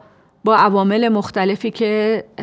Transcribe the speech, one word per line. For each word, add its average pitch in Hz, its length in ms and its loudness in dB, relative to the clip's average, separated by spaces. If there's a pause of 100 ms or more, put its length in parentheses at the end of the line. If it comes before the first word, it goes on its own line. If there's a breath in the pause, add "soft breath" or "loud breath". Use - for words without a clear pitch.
(440 soft breath)
با 220 120 4
عوامل 202 520 2
مختلفی 202 640 -2
که 214 540 -2 (180)